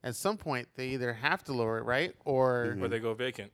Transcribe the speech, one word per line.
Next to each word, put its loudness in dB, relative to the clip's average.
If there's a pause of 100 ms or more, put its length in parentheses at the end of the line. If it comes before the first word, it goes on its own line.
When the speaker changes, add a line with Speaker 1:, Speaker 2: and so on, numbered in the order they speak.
Speaker 1:
at -4
some -2
point -4
they -4
either -2
have 0
to -4
lower 2
it, -4
right? 2
Or 4
Speaker 2:
Mm-hmm. -2
Speaker 3:
Or 0
they 0
go -2
vacant. -6